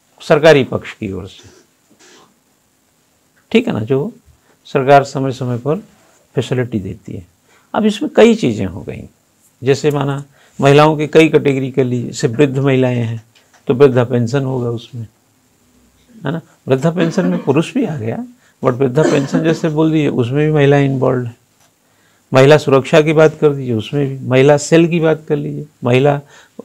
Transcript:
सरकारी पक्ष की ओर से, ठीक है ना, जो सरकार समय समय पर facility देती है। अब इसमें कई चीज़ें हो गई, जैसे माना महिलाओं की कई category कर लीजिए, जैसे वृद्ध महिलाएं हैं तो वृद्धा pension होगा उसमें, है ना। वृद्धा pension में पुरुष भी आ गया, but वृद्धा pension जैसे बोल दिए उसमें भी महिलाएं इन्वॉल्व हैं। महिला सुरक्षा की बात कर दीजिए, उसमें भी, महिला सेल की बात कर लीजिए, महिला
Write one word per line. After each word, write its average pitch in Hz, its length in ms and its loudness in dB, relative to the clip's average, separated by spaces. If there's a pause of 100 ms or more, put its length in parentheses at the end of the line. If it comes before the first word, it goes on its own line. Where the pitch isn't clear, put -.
(220)
सरकारी 151 420 4
पक्ष - 300 -8
की 104 180 -10
ओर 92 160 -12
से, - 220 -20 (2000)
ठीक - 160 2
है - 60 -4
ना, 120 80 -4
जो 135 300 -2 (560)
सरकार 139 380 4
समय 135 260 -4
समय 123 260 -6
पर 147 260 -4 (520)
facility 123 440 -4
देती 117 340 -12
है। 92 120 -14 (480)
अब 214 120 0
इसमें 254 300 -4
कई 226 200 6
चीज़ें 110 300 -4
हो 85 160 -10
गई, - 220 -14 (580)
जैसे 135 300 0
माना 139 320 -4 (360)
महिलाओं 147 380 6
की 151 100 -4
कई 160 220 4
category 135 420 0
कर 135 120 0
लीजिए, 123 240 -4
जैसे - 200 -4
वृद्ध 131 300 0
महिलाएं 131 380 0
हैं 113 280 -6 (440)
तो 143 60 0
वृद्धा 123 320 4
pension 123 380 -2
होगा 131 280 -4
उसमें, 117 340 -12 (1080)
है - 160 -8
ना। 165 100 -8 (260)
वृद्धा 135 240 0
pension 170 340 -2
में 180 180 -4
पुरुष 147 300 -2
भी 254 120 -2
आ 165 120 -6
गया, 110 200 -6 (460)
but 131 100 0
वृद्धा 131 300 0
pension 151 400 -2
जैसे 160 260 -2
बोल 156 220 0
दिए 156 180 0
उसमें 135 360 -2
भी 156 80 0
महिलाएं 143 320 4
इन्वॉल्व 131 400 -2
हैं। 117 120 -12 (920)
महिला 139 260 6
सुरक्षा 139 440 2
की 156 120 0
बात 156 260 2
कर 156 100 4
दीजिए, 135 240 -4
उसमें 135 340 -4
भी, 135 100 -8 (100)
महिला 135 300 4
सेल 165 300 2
की 165 120 -2
बात 156 280 -2
कर 151 80 -2
लीजिए, 147 300 -8 (180)
महिला 135 360 2 (460)